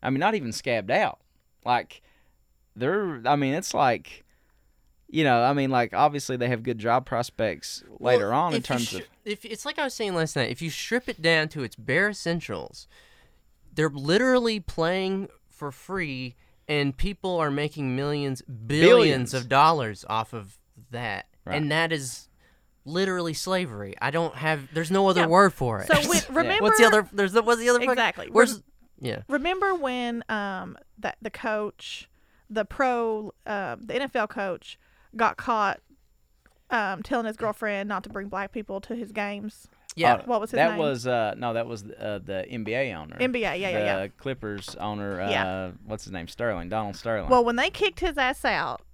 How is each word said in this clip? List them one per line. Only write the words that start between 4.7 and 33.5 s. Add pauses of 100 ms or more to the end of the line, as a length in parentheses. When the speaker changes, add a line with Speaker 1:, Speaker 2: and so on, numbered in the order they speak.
Speaker 1:
you
know,
I
mean,
like,
obviously
they
have
good
job
prospects (160)
later
Speaker 2:
Well,
Speaker 1:
on
in
Speaker 2:
if
you
Speaker 1:
terms
Speaker 2:
stri-,
Speaker 1:
of (180)
Speaker 2:
if
it's
like
I
was
saying
last
night,
if
you
strip
it
down
to
its
bare
essentials, (880)
they're
literally
playing (220)
for
free, (320)
and
people
are
making
millions,
billions
Speaker 1:
Billions.
Speaker 2:
of
dollars
off
of (340)
that. (180)
Speaker 1:
Right.
Speaker 2:
And
that
is (560)
literally
slavery.
I
don't
have,
there's
no
other
Speaker 3:
Yeah.
Speaker 2:
word
for
it.
Speaker 3:
So
Speaker 2:
<laughs>
Speaker 3:
we,
Speaker 1:
Yeah.
Speaker 3:
remember
Speaker 2:
What's
the
other,
there's
the,
what's
the
other
fucking
Speaker 3:
Exactly.
Speaker 2:
where's,
Speaker 3:
Rem-, (380)
Speaker 2:
yeah.
Speaker 3:
remember
when,
um, (220)
that
the
coach, (400)
the
pro, (120)
uh,